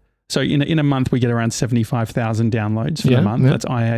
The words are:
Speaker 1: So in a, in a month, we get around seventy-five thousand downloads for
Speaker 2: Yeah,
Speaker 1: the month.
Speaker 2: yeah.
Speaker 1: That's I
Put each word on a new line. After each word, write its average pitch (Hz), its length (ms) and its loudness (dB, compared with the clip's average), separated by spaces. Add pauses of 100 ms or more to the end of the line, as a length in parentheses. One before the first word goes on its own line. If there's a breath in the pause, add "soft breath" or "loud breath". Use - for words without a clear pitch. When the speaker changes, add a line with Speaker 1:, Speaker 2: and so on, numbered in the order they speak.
(300)
Speaker 1:
So 147 100 0
in 143 220 0
a, - 20 0
in 160 160 0
a - 20 0
month, 135 300 0
we 127 80 2
get 120 100 2
around 117 220 0
seventy-five 117 580 -2
thousand 113 420 -2
downloads 113 500 -2
for - 80 4
Speaker 2:
Yeah, 127 80 4
Speaker 1:
the - 40 4
month. 127 220 2
Speaker 2:
yeah. 131 60 6
Speaker 1:
That's 139 160 0
I 120 180 -2 (140)